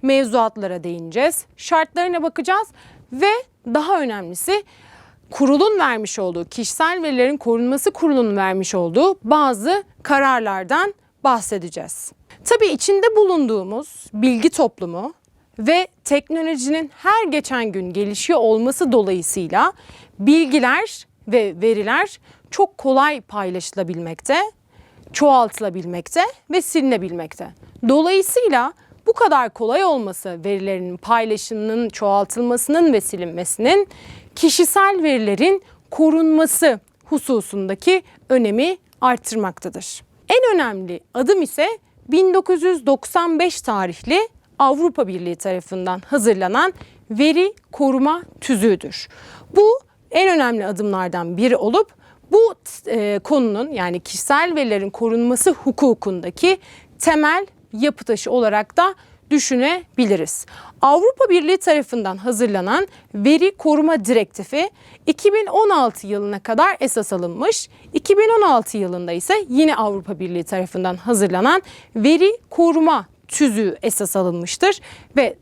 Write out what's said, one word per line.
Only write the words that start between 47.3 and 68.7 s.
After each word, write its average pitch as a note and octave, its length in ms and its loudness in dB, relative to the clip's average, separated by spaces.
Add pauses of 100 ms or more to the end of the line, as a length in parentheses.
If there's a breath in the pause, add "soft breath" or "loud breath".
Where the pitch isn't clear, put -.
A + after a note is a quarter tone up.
koruma C#4+ 500 0 (180)
tüzüğüdür. G#3+ 680 -2 (480 loud breath)
Bu A4 240 6 (300)
en F#4+ 180 2
önemli A#3+ 380 0
adımlardan F3+ 680 -4
biri A#3 200 2
olup B3 380 0 (380 soft breath)
bu, A4 220 4 (320)
e, G#3 380 -2
konunun B3+ 480 0
yani F3+ 280 -4
kişisel D4+ 560 -2
verilerin G#3 340 -2
korunması A#3 600 0
hukukundaki B3 1080 0 (400 loud breath)
temel D#4+ 480 2 (260)
yapı C#4 320 -2
taşı - 260 -4
olarak G#3+ 460 0
da F#4 180 2 (360 soft breath)
düşünebiliriz. B3+ 1160 0 (360 loud breath)
Avrupa G4 460 4
Birliği F4 280 2
tarafından B3 600 -2
hazırlanan G#3+ 720 -2 (260 soft breath)
Veri D4+ 420 2
Koruma D#4 480 2
Direktifi A#3+ 640 -2 (360 soft breath)
iki G4 260 2
bin G#4+ 140 0
on G4+ 240 2
altı B3+ 360 0
yılına G3+ 340 -6
kadar D4+ 400 2
esas A3+ 320 -2
alınmış. F#3 560 -4 (240 soft breath)
İki G4 260 2
bin A4 200 4
on G#4 100 4
altı A#3 300 0